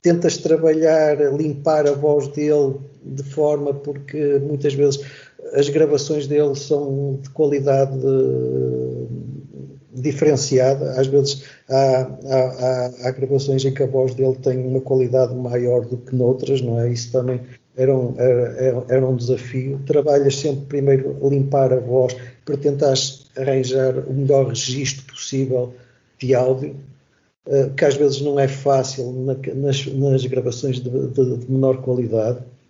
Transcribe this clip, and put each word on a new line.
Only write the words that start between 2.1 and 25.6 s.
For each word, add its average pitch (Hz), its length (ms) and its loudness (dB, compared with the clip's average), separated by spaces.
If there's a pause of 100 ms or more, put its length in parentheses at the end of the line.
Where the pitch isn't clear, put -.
dele 147 460 0 (300)
de 135 180 -10
forma, 147 520 -2
porque 143 640 -2
muitas 143 360 -2
vezes 139 300 2 (480)
as 143 160 2
gravações 147 580 2
dele 147 280 2
são 139 680 -2
de - 80 -16
qualidade, 139 680 2
eh, 64 1080 0 (880)
diferenciada. 135 1040 2
Às 135 80 4
vezes 139 380 0 (240)
há, 131 320 4 (240)
há, 135 120 0
há, 127 720 0
há - 40 0
gravações 135 520 0
em 131 80 2
que 139 100 -2
a 127 40 2
voz 131 280 0
dele 131 220 0
tem 127 300 -2
uma 131 140 0
qualidade 127 540 2
maior 123 500 0
do 120 140 -8
que - 160 -10
noutras, 127 460 0
não 117 200 -2
é? 120 100 0
Isso 117 220 -6
também 127 280 0 (360)
era 131 200 2
um, 123 220 -2
era, 123 400 2
era, 127 300 0
era 131 180 2
um 131 100 0
desafio. 127 680 -4
Trabalhas 143 500 4
sempre 139 300 -4
primeiro 139 500 2 (120)
limpar 135 440 2
a 127 60 2
voz 127 380 0 (280)
para 143 120 -4
tentares 139 680 0 (100)
arranjar 131 640 0 (100)
o 135 40 -6
melhor 135 360 2
registro 127 580 -6
possível 131 680 -4 (440)